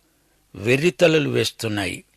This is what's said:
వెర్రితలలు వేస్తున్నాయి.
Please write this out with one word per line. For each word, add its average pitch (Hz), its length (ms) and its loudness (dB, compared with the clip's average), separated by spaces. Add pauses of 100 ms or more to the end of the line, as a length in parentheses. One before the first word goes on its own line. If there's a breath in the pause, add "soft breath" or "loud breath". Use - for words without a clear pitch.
(540)
వెర్రితలలు 147 760 2
వేస్తున్నాయి. 107 760 -4 (120)